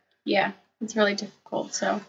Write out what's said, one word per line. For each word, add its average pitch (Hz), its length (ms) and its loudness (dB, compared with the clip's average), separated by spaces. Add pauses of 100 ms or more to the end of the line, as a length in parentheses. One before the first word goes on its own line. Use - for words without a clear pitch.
(240)
Yeah, 202 280 2 (280)
it's 220 160 -6
really 202 200 4
difficult. - 580 -6
So 202 340 0